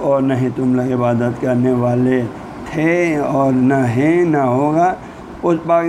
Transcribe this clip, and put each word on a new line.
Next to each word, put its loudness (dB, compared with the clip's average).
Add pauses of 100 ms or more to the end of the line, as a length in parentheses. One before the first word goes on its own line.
اور 0
نہ 0
ہی 0
تم 0
لوگ 0
عبادت 0
کرنے 0
والے 2 (480)
تھے 0
اور 0
نہ 2 (140)
ہیں، 2
نہ 2 (100)
ہوگا، 2 (500)
اس 2
پاک 2